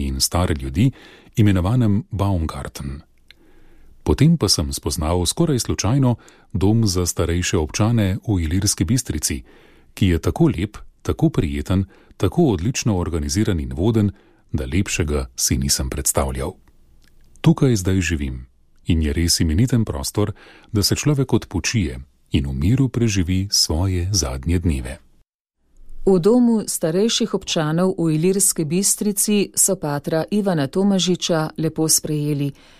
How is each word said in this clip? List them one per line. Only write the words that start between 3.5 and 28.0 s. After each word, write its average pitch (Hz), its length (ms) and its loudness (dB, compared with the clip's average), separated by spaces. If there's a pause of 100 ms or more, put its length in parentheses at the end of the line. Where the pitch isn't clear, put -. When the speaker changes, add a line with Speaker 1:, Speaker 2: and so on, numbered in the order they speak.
Speaker 1:
Potem 151 340 6
pa 104 120 0
sem 71 240 0
spoznal 85 520 -2
skoraj 151 340 0
slučajno 120 560 2 (380)
dom 107 340 2
za 90 180 0
starejše 87 520 0
občane 104 600 0 (100)
v 101 120 0
Ilirski 92 460 0
Bistrici, 78 580 -4 (500)
ki - 140 2
je 82 120 2
tako 87 280 2
lep, 104 300 -4 (240)
tako - 280 0
prijeten, 85 560 -2 (320)
tako 131 260 0 (140)
odlično 101 400 -2
organiziran 82 640 -2
in 67 140 -6
voden, 104 380 2 (400)
da 71 140 -4
lepšega 73 600 -2 (100)
si - 220 0
nisem 67 320 -2
predstavljal. 65 640 -2 (880)
Tukaj 147 340 4
zdaj 95 260 0
živim 71 440 -4 (400)
in 82 160 2
je 73 120 0
res 82 260 0
imeniten 104 460 2
prostor, 104 460 -2 (400)
da 139 120 2
se - 120 2
človek 139 380 0
odpočije 87 680 -2 (320)
in 69 160 0
v 69 60 -4
miru 117 360 2
preživi 98 640 0
svoje 90 600 0
zadnje 73 480 -2
dneve. 73 380 -2 (1080)
Speaker 2:
V 190 140 6
domu 226 480 4
starejših 202 640 -2
občanov 165 640 0
v 165 180 0